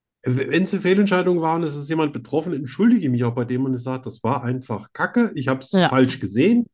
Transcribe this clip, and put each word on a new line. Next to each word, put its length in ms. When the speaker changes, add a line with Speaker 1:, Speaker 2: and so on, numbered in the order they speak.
Speaker 1:
W-, 240
wenn's 220
eine 100
Fehlentscheidung 600
war 140
und 80
es 120
ist 140
jemand 240
betroffen, 400
entschuldige 500
ich 60
mich 140
auch 100
bei 100
dem 220
und 80
ich 80
sage, 220
das 180
war 200
einfach 520
Kacke, 400
ich 140
hab's 240
Speaker 2:
Ja. 180
Speaker 1:
falsch 300
gesehen, 540